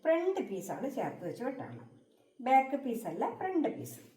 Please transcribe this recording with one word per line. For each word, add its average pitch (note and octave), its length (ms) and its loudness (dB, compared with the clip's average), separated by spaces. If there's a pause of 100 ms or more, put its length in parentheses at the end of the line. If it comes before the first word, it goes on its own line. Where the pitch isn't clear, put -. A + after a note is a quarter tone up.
ഫ്രണ്ട് F4 360 4 (100)
പീസാണ് F#3 380 -4 (100)
ചേർത്ത് E3+ 320 -4
വെച്ച് D#3 180 -8
വെട്ടാനുള്ളത്, - 440 -10 (560)
ബാക്ക് C4 380 6
പീസല്ല, A3+ 380 -2 (160)
ഫ്രണ്ട് F4+ 380 2
പീസ്. - 220 -10 (160)